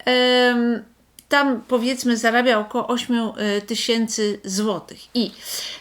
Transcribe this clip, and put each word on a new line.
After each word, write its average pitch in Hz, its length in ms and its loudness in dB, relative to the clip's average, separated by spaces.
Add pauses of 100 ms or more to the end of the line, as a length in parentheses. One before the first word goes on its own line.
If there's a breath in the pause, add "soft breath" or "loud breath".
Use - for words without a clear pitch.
em, 247 800 2 (480)
tam, 285 360 2
powiedzmy, 240 500 0
zarabia 233 420 2
około 214 280 -4
ośmiu 233 460 -2 (340)
tysięcy 220 760 -2
złotych. 196 560 -4 (140)
I, 233 180 0 (500 loud breath)